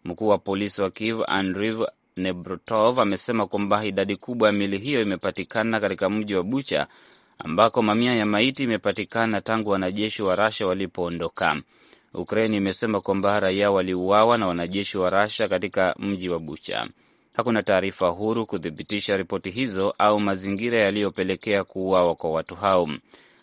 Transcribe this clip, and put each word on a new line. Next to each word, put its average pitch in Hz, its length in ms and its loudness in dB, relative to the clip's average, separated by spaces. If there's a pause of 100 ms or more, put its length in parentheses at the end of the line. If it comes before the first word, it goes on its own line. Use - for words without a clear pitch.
Mkuu 90 240 -4
wa 101 100 6
polisi 101 440 -4
wa 95 80 0
Kiev, 113 360 -4
Andriy 98 580 -2 (320)
Nebrutov, 95 840 0
amesema 104 460 0
kwamba 104 380 0
idadi 98 320 0
kubwa 113 320 2
ya 104 40 4
mili 101 260 0
hiyo 123 240 -2
imepatikana 104 760 -2
katika 95 300 0
mji 104 240 -2
wa 90 80 2
Bucha, 101 440 -2 (520)
ambako 107 440 2
mamia 117 320 2
ya 107 120 0
maiti 117 360 0
imepatikana 107 800 -2
tangu 110 300 -2
wanajeshi 98 520 -2
wa 92 140 2
Russia 107 300 2
walipoondoka. 85 960 -2 (520)
Ukraine 107 420 -2
imesema 98 440 -2
kwamba 98 400 0
raia 101 300 2
waliuawa 98 680 4
na 104 80 2
wanajeshi 90 520 -2
wa 90 120 2 (120)
Russia 107 260 -2
katika 92 500 0
mji 92 300 -4
wa 85 100 -2
Bucha. 73 500 -8 (440)
Hakuna 113 300 0
taarifa 95 460 2
huru 110 380 -2
kuthibitisha 90 720 -4
ripoti 95 340 -4
hizo 101 480 -2
au 104 220 4
mazingira 101 580 -2
yaliyopelekea 98 840 0
kuuawa 92 500 2
kwa 82 160 -4
watu 80 240 -4
hao. 92 340 2 (540)